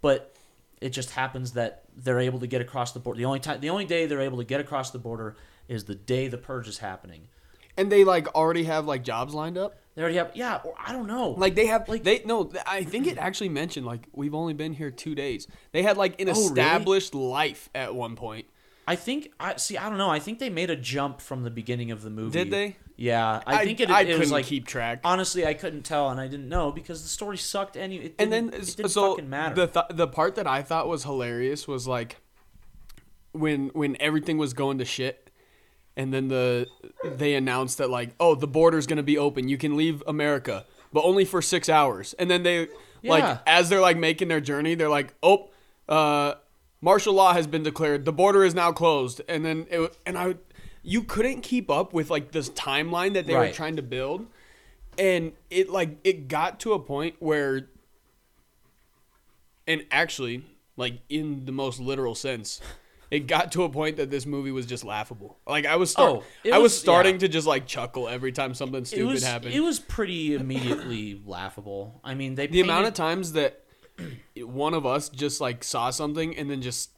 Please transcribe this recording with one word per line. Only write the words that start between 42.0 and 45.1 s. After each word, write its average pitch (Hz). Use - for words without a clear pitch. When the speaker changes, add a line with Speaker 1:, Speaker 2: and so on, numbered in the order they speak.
Speaker 2:
And 180
then 175
they, 175
like, 277
Speaker 1:
Yeah. 139
Speaker 2:
as 170
they're, 196
like, 180
making 165
their 156
journey, 147
they're 160
like, 143